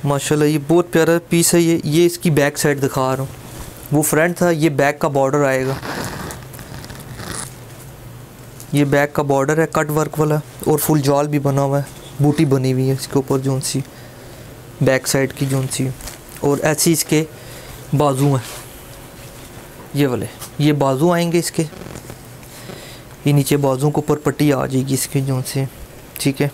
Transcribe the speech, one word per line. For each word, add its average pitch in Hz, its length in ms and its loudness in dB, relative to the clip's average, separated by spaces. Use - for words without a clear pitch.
माशाल्लाह 147 440 2
ये 156 100 2
बहुत 165 320 4
प्यारा 165 260 4
piece 170 220 4
है। 170 80 6
ये, 165 240 4
ये 160 200 4
इसकी 170 260 0
back 143 260 4
side 143 240 2
दिखा 131 320 0
रहा 135 80 -4
हूँ, 135 80 -6
वो 151 100 4
front 170 380 2
था, 175 100 4
ये 160 200 2
back 143 300 4
का 160 80 2
border 139 360 2
आएगा, 131 320 0
ये 143 120 4
back 143 260 2
का 151 140 -2
border 139 340 2
है 160 160 2
cut 156 160 2
work 151 280 -2
वाला 151 220 2
और 151 120 2
full 151 220 2
जॉल 143 260 2
भी 147 140 0
बना 139 200 2
हुआ 139 180 2
है, 139 60 -4
बूटी 147 260 4
बनी 131 240 2
हुई 131 160 2
है 135 60 2
इसके 135 260 -2
ऊपर 135 200 0
जोन 135 220 0
सी 135 220 -4
back 131 240 2
side 135 240 2
की - 140 -4
जोन 131 220 -2
सी, 131 220 -2
और 143 180 2
ऐसे 156 300 2
इसके 156 340 2
बाजू 139 320 4
हैं 131 160 2
ये 143 120 4
वाले, 117 200 -2
ये 151 140 4
बाजू 139 380 2
आएंगे 170 280 2
इसके, 165 240 -2
ये 147 100 4
नीचे 143 260 4
बाजुओं 139 320 2
के 156 80 2
ऊपर 185 180 2
पट्टी 151 340 2
आ 135 140 2
जाएगी 131 280 0
इसके 135 280 -2
जोन 131 220 -2
से, 135 240 -4
ठीक 135 220 0
है? 143 120 2